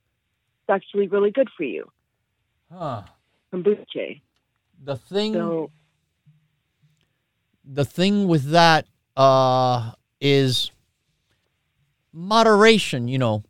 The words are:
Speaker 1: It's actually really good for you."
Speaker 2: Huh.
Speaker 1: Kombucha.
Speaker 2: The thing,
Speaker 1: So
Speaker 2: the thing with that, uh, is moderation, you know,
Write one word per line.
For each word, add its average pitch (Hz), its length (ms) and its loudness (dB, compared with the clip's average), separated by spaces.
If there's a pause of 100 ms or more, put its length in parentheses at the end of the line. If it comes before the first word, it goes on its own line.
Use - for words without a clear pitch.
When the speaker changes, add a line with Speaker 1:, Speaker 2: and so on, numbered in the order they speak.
(600)
Speaker 1:
It's - 80 -12
actually 196 380 -2
really 202 220 0
good 226 260 -2
for 170 80 -8
you." 80 280 -10 (800)
Speaker 2:
Huh. 139 300 -10 (500)
Speaker 1:
Kombucha. 175 640 -6 (640)
Speaker 2:
The 135 140 -8
thing, 208 360 -6
Speaker 1:
So 165 360 -6 (1900)
Speaker 2:
the 139 220 -4
thing 196 420 0
with 156 220 0
that, 165 380 4 (280)
uh, 127 760 2 (280)
is 139 520 0 (1400)
moderation, 208 920 2
you 131 100 -4
know, 110 320 0